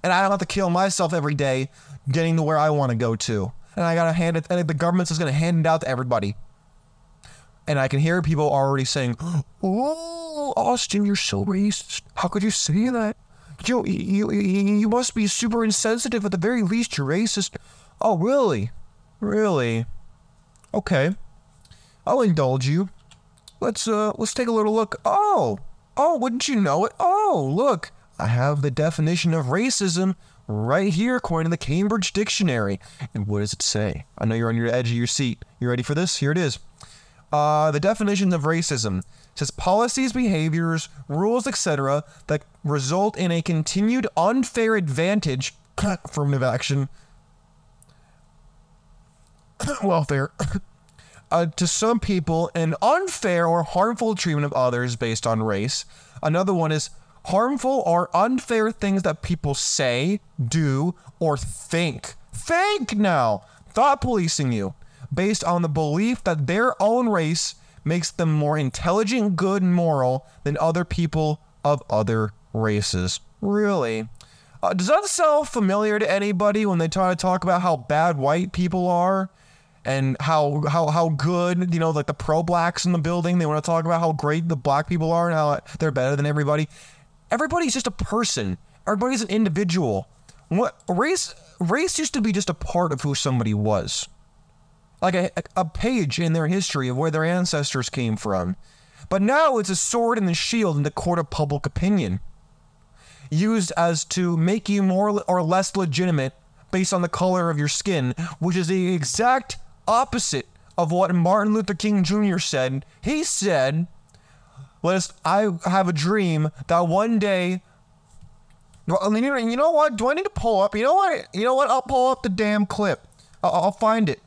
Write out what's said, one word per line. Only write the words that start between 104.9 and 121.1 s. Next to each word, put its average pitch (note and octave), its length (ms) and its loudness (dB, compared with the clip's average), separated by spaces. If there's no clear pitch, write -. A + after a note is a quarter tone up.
or F3+ 200 0
less F3+ 360 0
legitimate D#3+ 560 0
based F#3 240 0
on F3+ 80 0
the F3 60 0
color F3+ 420 0
of D#3 80 0
your D3 120 0
skin, C#3+ 440 -2
which E3+ 180 0
is F3 100 0
the F#3 260 0
exact A#3 640 0
opposite A3+ 600 0
of E3 140 2
what F3+ 240 2
Martin G3+ 380 4
Luther G3+ 220 0
King G#3 280 2
Junior G3 360 2
said. C3+ 460 -2
He D4+ 240 -2
said, D#3+ 640 0
let F3+ 120 2
us, - 180 -4
I G3+ 260 2
have F#3 220 2
a F3+ 60 0
dream D#3+ 560 0
that E3+ 200 2
one G#3+ 320 2
day, F#3 420 0
well, F#3+ 260 0
you A3 80 2
know, C#4 140 0
you A#3 200 -2
know D4+ 160 2
what? D4+ 240 4
Do A#3 140 0
I D4 60 2
need F#4 80 -2
to G4+ 80 -4
pull A3 300 0
up? G3+ 140 0
You G#3+ 80 0
know D4 120 4
what? F#4+ 380 0